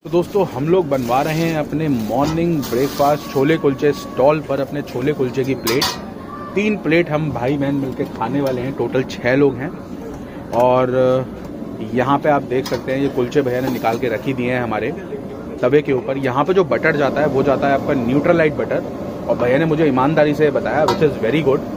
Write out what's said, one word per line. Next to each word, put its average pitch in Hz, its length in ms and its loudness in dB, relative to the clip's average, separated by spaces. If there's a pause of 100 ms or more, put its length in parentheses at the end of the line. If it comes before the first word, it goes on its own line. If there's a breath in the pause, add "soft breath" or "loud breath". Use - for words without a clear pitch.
तो 165 60 -12
दोस्तों, 175 380 2
हम 127 220 -4
लोग 180 200 4
बनवा 131 320 0
रहे 156 180 -2
हैं 165 200 0
अपने 147 280 -2
मॉर्निंग 147 760 0
ब्रेकफास्ट 143 680 0
छोले 143 260 4
कुलचे 143 360 2
स्टॉल 143 460 2 (100)
पर 139 100 0
अपने 143 220 -4
छोले 131 320 -2
कुलचे 131 300 0
की 131 120 0
प्लेट। 123 280 0 (720)
तीन 208 280 2
प्लेट 165 260 4
हम 151 220 0
भाई 123 260 0
बहन 139 180 0
मिलके 135 300 -4 (120)
खाने 123 240 -2
वाले 131 200 0
हैं, 131 120 -4
टोटल 127 320 0
छः 123 300 0
लोग 139 200 4
हैं। 135 140 -6 (920 loud breath)
और 127 300 4 (1000)
यहाँ 127 260 2
पे 156 100 0
आप 143 140 2
देख 123 220 -2
सकते 127 260 -4
हैं, 135 80 -2
ये 139 100 0
कुलचे 131 320 0
भैया 127 200 0
ने 135 80 -2
निकाल 117 300 -2
के 127 100 0
रख 107 160 -4
ही 135 80 -2
दिए 123 200 -2
हैं 127 80 0
हमारे 110 300 -2 (680)
तवे 131 200 4
के 143 120 -2
ऊपर। 127 240 -2
यहाँ 135 280 0
पे 190 80 0
जो 185 120 4
बटर 147 320 0
जाता 139 240 0
है, 151 60 2
वो 135 160 2
जाता 135 240 2
है 139 60 4
आपका 135 220 0
न्यूट्रलाइट 147 580 2
बटर, - 300 -2 (460)
और 117 80 2
भैया 123 200 2
ने 160 80 2
मुझे 156 220 2
ईमानदारी 147 480 4
से 147 160 4
बताया, 123 340 0
which - 180 2
is 139 220 2
very 143 220 2
good। 139 300 2